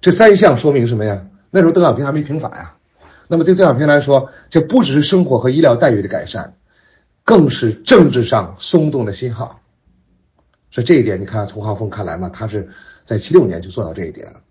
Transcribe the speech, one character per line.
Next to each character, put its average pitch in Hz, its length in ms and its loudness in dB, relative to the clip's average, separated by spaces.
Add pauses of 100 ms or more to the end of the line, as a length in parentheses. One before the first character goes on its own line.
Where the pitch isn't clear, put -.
这 180 100 2
三 214 240 6
项 180 220 4
说 147 140 0
明 123 160 0
什 117 100 -2
么 107 80 -4
呀？ 98 220 -6 (240)
那 180 80 0
时 165 80 4
候 170 40 2
邓 175 120 2
小 147 100 2
平 139 100 -4
还 139 80 -4
没 151 120 -4
平 143 160 -6
反 - 140 -10
呀。 - 240 -18 (500)
那 165 100 -2
么 165 60 0
对 185 100 4
邓 185 140 4
小 139 80 2
平 143 120 0
来 147 140 4
说， 135 300 0 (180)
这 165 100 2
不 214 240 2
只 135 100 -2
是 147 100 2
生 185 220 2
活 127 120 0
和 127 140 0
医 147 100 0
疗 131 140 4
待 131 160 2
遇 104 100 -2
的 92 60 -6
改 92 180 -8
善， - 300 -14 (680)
更 156 280 4
是 113 200 -4
政 175 380 4
治 123 140 -2
上 95 340 -4
松 156 320 0
动 127 160 -4
的 101 80 -8
信 120 220 -10
号。 - 260 -14 (1080)
所 - 100 -6
以 117 40 -2
这 170 100 4
一 127 80 2
点， 98 180 -4
你 98 40 -10
看 104 200 -8
从 101 160 -14
华 104 140 -6
峰 104 140 -10
看 95 160 -10
来 82 120 -10
嘛， 90 120 -10
他 - 180 -12
是 104 220 -10 (360)
在 110 140 -4
七 - 140 -8
六 - 120 6
年 87 160 -8
就 92 80 -16
做 98 140 -8
到 80 100 -10
这 90 120 -10
一 80 60 -12
点 - 220 -20
了。 - 180 -20